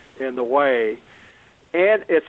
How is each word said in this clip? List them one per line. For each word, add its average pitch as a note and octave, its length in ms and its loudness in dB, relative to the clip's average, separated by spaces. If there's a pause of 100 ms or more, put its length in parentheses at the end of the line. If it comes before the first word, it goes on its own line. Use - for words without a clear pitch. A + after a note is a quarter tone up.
(200)
in C3 160 -6
the B2+ 80 -6
way. A#2+ 540 0 (760)
And G3 360 2
it's D#3 200 0